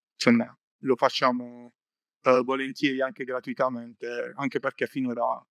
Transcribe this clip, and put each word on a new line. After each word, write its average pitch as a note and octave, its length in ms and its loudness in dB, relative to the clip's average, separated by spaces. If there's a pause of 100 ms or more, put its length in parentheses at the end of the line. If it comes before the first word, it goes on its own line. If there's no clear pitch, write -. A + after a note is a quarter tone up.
(140)
insomma, A#2 420 2 (280)
lo C3 120 2
facciamo, B2 800 0 (500)
eh, B2+ 200 6
volentieri C3+ 580 -2
anche C3 240 -4
gratuitamente, A#2+ 1120 -6
anche C3+ 240 -4
perché C3+ 280 -4
finora, A#2+ 520 -4 (120)